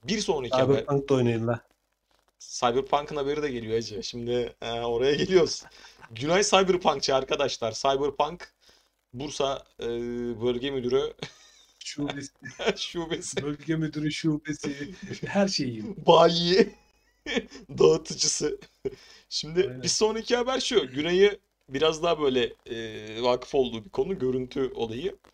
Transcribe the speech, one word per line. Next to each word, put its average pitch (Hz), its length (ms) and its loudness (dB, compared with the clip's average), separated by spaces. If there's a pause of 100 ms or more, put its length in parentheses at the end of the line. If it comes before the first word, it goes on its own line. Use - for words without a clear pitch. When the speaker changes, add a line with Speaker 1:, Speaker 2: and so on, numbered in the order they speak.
Speaker 1:
bir 208 160 -2
sonraki 139 340 -2
haber. 131 200 6
Speaker 2:
Cyberpunk 139 340 0
da 139 60 4
oynayın 117 320 2
la. 117 140 -2 (800)
Speaker 1:
Cyberpunk'ın 135 800 0
haberi 147 260 -2
de 147 80 -2
geliyor 113 240 -4
hacı. 104 280 -4
Şimdi, 120 600 -4
e, 117 80 -6
oraya 120 440 2
geliyoruz. 165 500 4 (460)
Günay 151 320 0
Cyberpunk'çı 175 720 4
arkadaşlar. 131 580 0
Cyberpunk 143 800 -2 (600)
Bursa, 135 520 -2 (160)
e, 113 60 -6 (560)
bölge 123 280 -2
müdürü. 131 440 0 (680)
Speaker 2:
Şubesi. 143 480 -8 (200)
Speaker 1:
<laughs> 202 240 -2
Şubesi. 165 680 -8
Speaker 2:
Bölge 147 340 -4
müdürü 151 360 -2
şubesi. 151 840 -4 (320)
Her 196 220 2
şeyi. 120 360 -4 (220)
Speaker 1:
Bayi. 170 680 6 (520)
<laughs> - 220 -2 (300)
Dağıtıcısı. 156 800 2 (720)
Şimdi 160 320 -4
Speaker 2:
Aynen. 127 220 -2
Speaker 1:
bir 180 60 -2
sonraki 220 480 0
haber 247 240 0
şu. 175 260 2
Günay'ı 175 520 4 (360)
biraz 156 280 2
daha 170 180 2
böyle, 127 340 2 (120)
e, 110 560 -8
vakıf 123 320 0
olduğu 117 300 0
bir 98 60 -20
konu, 165 280 -2
görüntü 127 560 -2
olayı. 117 420 -6 (180)